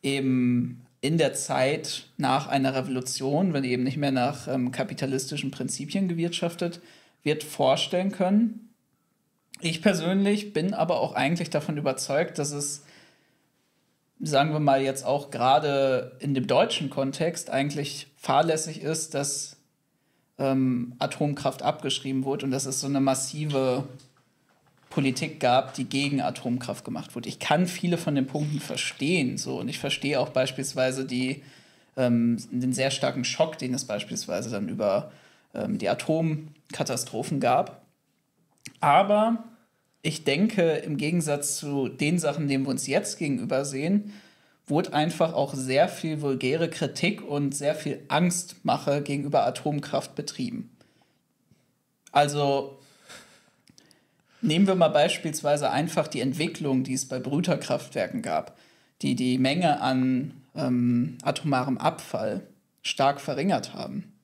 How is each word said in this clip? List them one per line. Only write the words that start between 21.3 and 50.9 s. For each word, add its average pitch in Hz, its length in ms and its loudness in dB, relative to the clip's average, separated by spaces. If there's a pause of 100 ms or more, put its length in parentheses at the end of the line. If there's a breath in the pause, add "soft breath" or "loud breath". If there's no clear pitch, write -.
abgeschrieben 135 640 -2
wurde 135 220 -2
und 135 60 0
dass 135 140 -2
es 131 140 -4
so 143 60 -6
eine 139 140 0
massive 135 880 0 (1000)
Politik 139 500 -2
gab, 127 340 4
die 127 100 -6
gegen 139 360 0
Atomkraft - 640 -4
gemacht - 300 -10
wurde. 120 140 -8
Ich - 100 -12
kann 170 280 4
viele 175 320 -2
von 156 160 -2
den 131 120 2
Punkten 147 340 -4
verstehen, 135 800 -2
so, 131 200 -6
und 113 100 -6
ich 143 100 -6
verstehe 139 420 -2
auch 123 100 0
beispielsweise 131 760 0
die, 127 380 -4 (540 loud breath)
ähm, 120 420 4 (120)
den 127 220 0
sehr 131 180 2
starken 131 340 -2
Schock, - 340 0
den 127 160 -4
es 120 100 -4
beispielsweise 104 640 -6
dann 101 180 -4
über, 101 420 0 (440 loud breath)
ähm, - 240 -4
die 95 100 -2
Atomkatastrophen 156 1500 -2
gab. - 440 2 (960)
Aber 208 640 6 (580)
ich 160 220 -4
denke, 175 380 2
im 151 360 2
Gegensatz 151 580 0
zu 139 320 -2
den 160 300 2
Sachen, 147 300 0
denen 135 160 2
wir 135 60 -2
uns - 160 -4
jetzt - 320 0
gegenüber 135 460 -2
sehen, 160 480 0 (540 loud breath)
wurde 160 260 0
einfach 165 400 2
auch 139 220 0
sehr 135 340 2
viel 156 320 -4
vulgäre 143 480 0
Kritik 170 580 -2
und 143 280 -2
sehr 147 200 0
viel - 340 -6
Angstmache 147 920 0
gegenüber 143 440 0
Atomkraft 139 680 -4
betrieben. - 560 -8 (1400 soft breath)